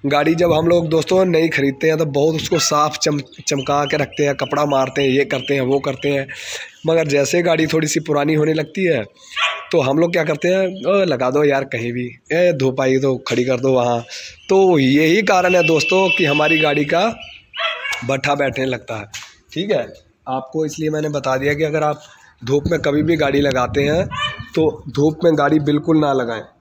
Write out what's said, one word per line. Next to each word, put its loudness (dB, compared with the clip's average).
गाड़ी 2
जब 4
हम 4
लोग 4
दोस्तों 2
नई 2
ख़रीदते 0
हैं 2
तो 0
बहुत 2
उसको -2
साफ़ 0
चम-, 0
चमका 0
के -2
रखते -2
हैं, 0
कपड़ा -2
मारते 0
हैं, 2
ये 2
करते -4
हैं, 0
वो 0
करते -4
हैं, -2
मगर 2
जैसे 2
गाड़ी 0
थोड़ी -2
सी -2
पुरानी 0
होने 2
लगती -4
है 0
तो 2
हम 0
लोग 2
क्या 0
करते -2
हैं, 2
"ओ, 2
लगा -2
दो 2
यार 2
कहीं -6
भी, -6
ए, 4
धूप 0
आई 2
तो 2
खड़ी 0
कर 0
दो 2
वहाँ।" 2
तो 4
यही 4
कारण 2
है 4
दोस्तों 2
कि 0
हमारी 2
गाड़ी 0
का 0
भट्ठा -2
बैठने -2
लगता -8
है, -12
ठीक -4
है। 0
आपको -4
इसलिए -6
मैंने -4
बता -2
दिया -2
कि -2
अगर -2
आप -4
धूप 0
में 0
कभी 0
भी 2
गाड़ी 0
लगाते 0
हैं 0
तो 2
धूप 0
में 4
गाड़ी 2
बिल्कुल 2
ना 2
लगाएं। -2